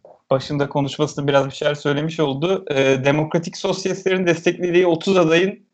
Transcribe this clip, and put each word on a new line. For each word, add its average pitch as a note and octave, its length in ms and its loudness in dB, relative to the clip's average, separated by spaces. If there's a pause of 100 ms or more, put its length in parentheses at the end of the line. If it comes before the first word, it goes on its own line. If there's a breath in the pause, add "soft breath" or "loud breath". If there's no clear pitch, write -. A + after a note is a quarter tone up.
(320)
başında C#3 380 -2
konuşmasında C#3+ 580 -4
biraz C#3 180 4
bir B2+ 60 -8
şeyler D3 240 -2
söylemiş D3+ 440 -2
oldu. D#3+ 480 -2
E, C3+ 380 2
Demokratik D#3 520 0
Sosyalistlerin F#3 720 -2
desteklediği F3 600 2
otuz F3 300 2
adayın F3 420 2 (140)